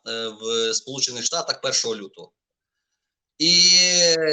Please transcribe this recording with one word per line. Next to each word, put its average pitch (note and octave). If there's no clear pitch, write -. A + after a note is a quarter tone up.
е, A2+
в A2+
Сполучених B2+
Штатах -
першого B2
лютого. F#2+
І F3